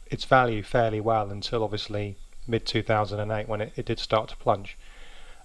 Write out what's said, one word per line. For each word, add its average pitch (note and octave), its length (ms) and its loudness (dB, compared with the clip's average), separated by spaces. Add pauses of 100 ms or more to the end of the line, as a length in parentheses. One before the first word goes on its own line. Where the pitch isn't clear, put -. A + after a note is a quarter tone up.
its - 180 -4
value A#2+ 380 6
fairly A2 380 2
well G#2+ 300 2
until G#2 340 -2
obviously G#2 520 -4 (320)
mid A2+ 180 0
two A2 160 0
thousand G#2 380 2
and G#2 100 -2
eight G#2+ 160 -2
when G#2+ 140 -2
it, A2 160 -4
it A#2 100 -6
did A2+ 140 0
start A2+ 300 2
to - 80 -8
plunge. G2 380 0 (680)